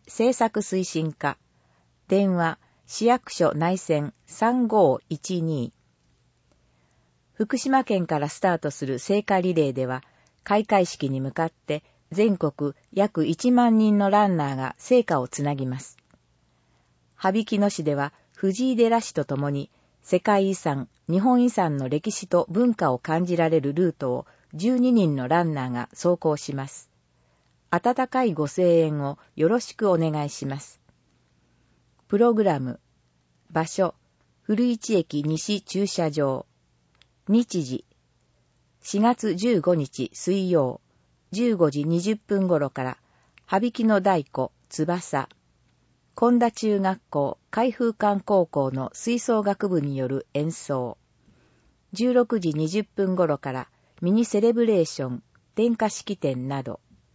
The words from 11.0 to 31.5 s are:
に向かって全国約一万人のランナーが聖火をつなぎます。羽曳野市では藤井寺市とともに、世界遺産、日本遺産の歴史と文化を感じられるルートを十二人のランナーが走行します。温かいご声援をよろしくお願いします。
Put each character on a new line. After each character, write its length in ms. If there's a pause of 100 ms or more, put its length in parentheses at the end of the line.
に 140
向 100
か 140
っ 60 (140)
て 180 (280)
全 240
国 380 (180)
約 320
一 260
万 280
人 180
の 140
ラ 160
ン 100
ナ 160
ー 40
が 200
聖 280
火 160
を 60
つ 160
な 120
ぎ 100
ま 160
す。 160 (1300)
羽 180
曳 180
野 100
市 160
で 100
は 200 (200)
藤 380
井 40
寺 260
市 100
と 140
と 100
も 140
に、 200 (300)
世 200
界 280
遺 60
産、 340 (180)
日 140
本 240
遺 60
産 260
の 140
歴 220
史 140
と 220
文 240
化 200
を 60
感 280
じ 100
ら 140
れ 100
る 140
ル 160
ー 20
ト 220
を 120 (280)
十 240
二 120
人 260
の 120
ラ 140
ン 100
ナ 160
ー 20
が 220
走 240
行 220
し 160
ま 120
す。 220 (840)
温 380
か 160
い 80
ご 160
声 300
援 240
を 160 (180)
よ 140
ろ 100
し 160
く 140
お 80
願 260
い 60
し 160
ま 140
す。 200 (1300)